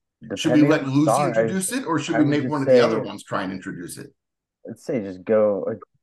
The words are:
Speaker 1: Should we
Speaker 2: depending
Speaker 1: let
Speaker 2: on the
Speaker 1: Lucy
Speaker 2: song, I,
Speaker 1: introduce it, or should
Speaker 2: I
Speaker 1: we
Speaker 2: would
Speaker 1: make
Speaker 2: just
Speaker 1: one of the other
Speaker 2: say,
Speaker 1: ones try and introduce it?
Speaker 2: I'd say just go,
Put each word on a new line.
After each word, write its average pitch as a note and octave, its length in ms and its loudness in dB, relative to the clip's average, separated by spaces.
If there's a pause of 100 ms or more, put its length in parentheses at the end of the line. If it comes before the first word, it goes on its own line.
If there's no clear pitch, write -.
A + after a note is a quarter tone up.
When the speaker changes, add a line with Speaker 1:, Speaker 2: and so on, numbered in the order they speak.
(340)
Speaker 1:
Should D#3 180 -2
we D3+ 80 6
Speaker 2:
depending C#3+ 100 6
Speaker 1:
let D3+ 120 2
Speaker 2:
on C3+ 60 -8
the C3 40 -4
Speaker 1:
Lucy D3 140 2
Speaker 2:
song, D3 160 4
I, C#3 60 0
Speaker 1:
introduce B2 440 -2
it, C4 140 -4
or D#3 120 0
should E3 180 -4
Speaker 2:
I - 20 2
Speaker 1:
we D3 60 4
Speaker 2:
would C#3+ 60 2
Speaker 1:
make D3 120 0
Speaker 2:
just B2+ 80 -4
Speaker 1:
one C#3+ 120 -2
of C3+ 60 0
the B2 160 8
other A2 180 0
Speaker 2:
say, - 40 -8
Speaker 1:
ones G2+ 180 -14
try G2+ 200 -4
and F#2+ 80 -6
introduce F2+ 440 -12
it? - 160 -18 (560)
Speaker 2:
I'd A2 100 -14
say C3+ 220 -4
just F#2+ 240 -10
go, G#2+ 420 2 (360)